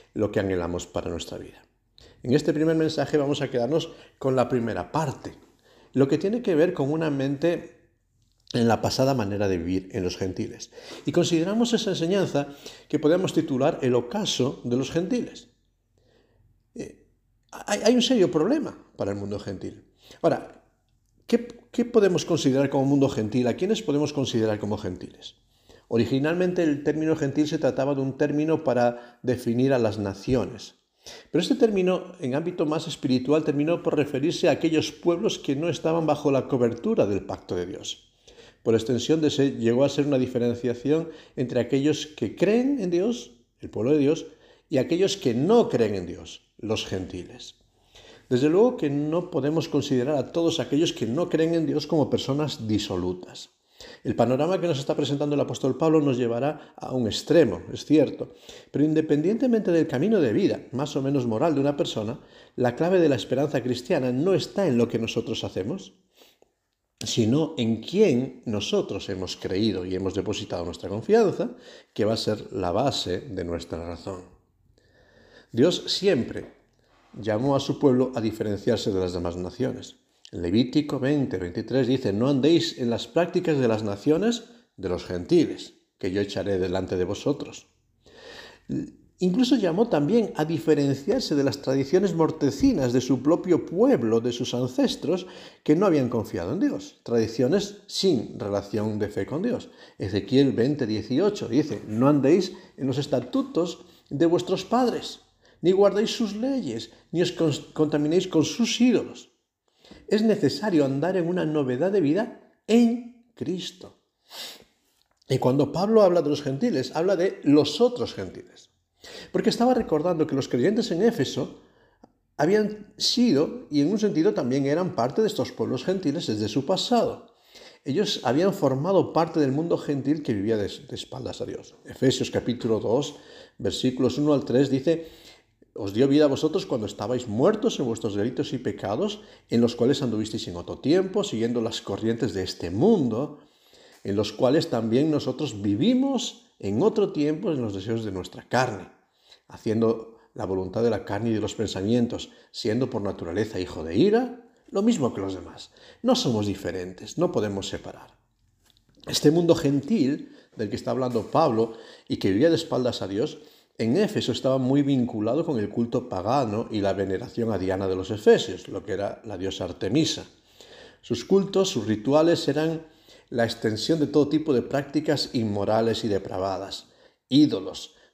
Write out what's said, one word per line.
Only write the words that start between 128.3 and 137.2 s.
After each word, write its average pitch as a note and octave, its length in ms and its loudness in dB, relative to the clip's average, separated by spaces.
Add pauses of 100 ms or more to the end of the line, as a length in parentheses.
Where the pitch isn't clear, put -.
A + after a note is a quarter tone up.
formado D3 580 2
parte D#3+ 280 2
del C3+ 120 2
mundo E3 240 0
gentil C#3+ 460 -2
que B2+ 120 -2
vivía G#2 220 0
de, G2 120 -2
de - 260 -12
espaldas - 460 -12
a - 60 -6
Dios. - 280 -12 (100)
Efesios - 460 0
capítulo A2+ 480 -2
dos, B2 380 -2 (420)
versículos B2+ 600 -2
uno D3 160 2
al C3 100 0
tres C3 260 2
dice, D#3+ 380 0 (640)
"Os G2 220 -8
dio B2+ 140 4
vida D3 160 6
a D3 40 4
vosotros D#3 380 -2
cuando A2+ 200 -4
estabais A2 420 -6